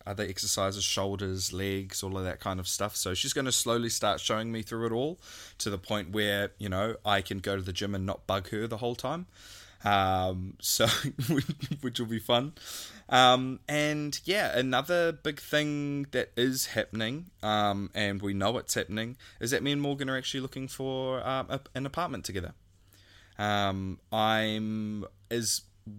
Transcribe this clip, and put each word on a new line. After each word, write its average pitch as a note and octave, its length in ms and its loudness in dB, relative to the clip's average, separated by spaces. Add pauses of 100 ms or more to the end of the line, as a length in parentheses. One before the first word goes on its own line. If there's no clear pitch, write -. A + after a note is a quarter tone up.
other G2+ 180 -4
exercises, G2 600 0
shoulders, G2 720 -2
legs, G2 500 -2
all F#2+ 140 -4
of F#2+ 80 -2
that F2+ 140 -4
kind F#2+ 200 -2
of F2+ 80 -4
stuff. - 280 -2
So F#2 180 -2
she's - 180 0
gonna C3 200 0
slowly A#2 380 2
start G#2 300 2
showing A2+ 320 0
me A2 120 -4
through A2+ 240 -2
it A2+ 40 0
all C#3 300 -2 (380)
to - 100 -2
the G2 80 -2
point F#2+ 320 -2
where, G2+ 480 2
you G#2 120 -6
know, G2+ 260 0 (100)
I G2+ 160 6
can G2 160 -4
go G2 180 -2
to F#2+ 60 -2
the F#2 100 -6
gym G2+ 240 -2
and F#2+ 100 -2
not F#2+ 220 -4
bug F#2+ 220 0
her A2 180 -2
the A2+ 100 -4
whole A#2+ 180 -2
time. D#3+ 320 -6 (580)
Um, F#2 760 4
so, - 260 4
<laughs> C#3 920 0
which B2 180 -4
will A#2 80 0
be A2+ 120 -2
fun. B2+ 340 4 (560)
Um, B2+ 580 8
and D3+ 560 0
yeah, F3 340 2
another D3 540 2
big D3+ 300 -4
thing D3 720 0
that B2+ 260 0
is C3 300 2
happening, A2+ 640 -2 (100)
um, G#2 520 2
and G2+ 280 0
we G2+ 120 0
know G2 240 2
it's - 160 -4
happening, A2+ 440 -2 (240)
is A#2 100 0
that C#3 100 2
me C#3+ 120 0
and C#3+ 80 0
Morgan C#3 280 -2
are C3 80 -2
actually C3 220 -4
looking C3 300 -8
for, C3 580 -4
um, C3 220 -2
a, C3+ 100 -2 (160)
an C3 100 -4
apartment C#3+ 380 -4
together. F#2 300 -6 (840)
Um, G2 640 0 (120)
I'm, G#2+ 920 0 (240)
as A2+ 340 0 (360)